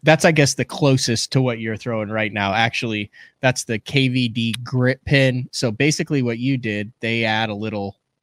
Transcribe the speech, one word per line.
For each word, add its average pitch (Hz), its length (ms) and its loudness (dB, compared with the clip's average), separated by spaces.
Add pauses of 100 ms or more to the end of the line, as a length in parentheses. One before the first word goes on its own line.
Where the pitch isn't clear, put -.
that's, 156 220 4
I 175 60 8
guess, 147 220 4
the 127 100 -4
closest 131 680 0
to 135 80 4
what 120 180 -2
you're 110 160 -6
throwing 107 340 -6
right 110 220 -2
now. 101 220 0
Actually, 110 560 -2 (320)
that's 127 240 2
the 110 140 -4
K 135 300 2
V 123 200 0
D 113 240 -2 (100)
grip 127 420 0
pin. 131 460 2
So 120 200 -2
basically 143 500 0
what 117 180 -2
you 135 180 0
did, 107 420 -6
they 113 260 -2
add 110 240 0
a 104 60 -6
little 101 440 -8 (240)